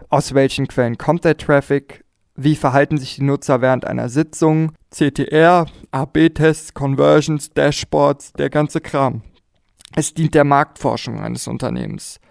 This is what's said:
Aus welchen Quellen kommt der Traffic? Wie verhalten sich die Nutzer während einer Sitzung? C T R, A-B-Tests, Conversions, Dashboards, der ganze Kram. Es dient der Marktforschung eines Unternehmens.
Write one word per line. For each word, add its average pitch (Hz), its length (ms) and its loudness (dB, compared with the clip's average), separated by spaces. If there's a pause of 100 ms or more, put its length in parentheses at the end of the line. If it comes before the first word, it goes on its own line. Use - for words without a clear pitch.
Aus 139 260 -2
welchen 135 320 0
Quellen 117 320 -2
kommt 160 260 -2
der 156 120 2
Traffic? - 680 -2 (300)
Wie 143 220 0
verhalten 143 420 0
sich 131 160 -8
die 135 80 -6
Nutzer 139 380 0
während 127 260 0
einer 120 220 -4
Sitzung? 156 640 0 (180)
C 143 220 -2
T 139 140 -4
R, 165 400 4 (260)
A-B-Tests, 156 800 0
Conversions, 143 760 0
Dashboards, 143 800 -2
der 139 180 -4
ganze 151 300 -2
Kram. 127 420 -4 (720)
Es - 160 -4
dient 160 220 -2
der 147 100 6
Marktforschung 139 720 -2
eines 117 300 -8
Unternehmens. - 720 -8 (100)